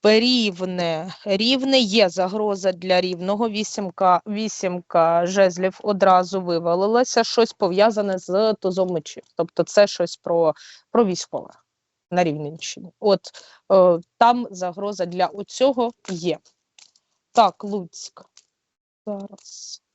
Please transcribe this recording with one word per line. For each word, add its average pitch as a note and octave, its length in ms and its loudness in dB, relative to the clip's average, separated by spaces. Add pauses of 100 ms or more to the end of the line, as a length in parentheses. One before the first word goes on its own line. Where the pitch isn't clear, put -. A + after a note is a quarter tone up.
Рівне. F#3 1080 0 (100)
Рівне, B3+ 540 0
є G#3 300 2
загроза F#3+ 640 -2
для F3+ 280 0
Рівного. F#3 480 -4
Вісімка, G3 800 0
вісімка F3+ 1000 0
жезлів F#3 560 0
одразу F#3+ 600 2
вивалилася. F#3 800 0
Щось - 280 0
пов'язане G3+ 640 0
з G3+ 360 0
тузом F#3 340 -2
мечів. E3 340 -8 (140)
Тобто E3+ 280 -2
це G3+ 220 4
щось - 300 -6
про, E3+ 380 0 (360)
про A#3 140 2
військове E3+ 460 -6 (600)
на F3+ 140 0
Рівненщині. D3+ 760 -8
От, G3+ 200 2 (520)
е, F3+ 260 6 (200)
там A#3+ 320 4
загроза F#3 560 -8
для F3+ 200 -4
оцього A#3+ 640 -2 (180)
є. E3 300 -4 (960)
Так, G#3+ 320 2
Луцьк. - 600 -10 (840)
Зараз. - 760 -14 (120)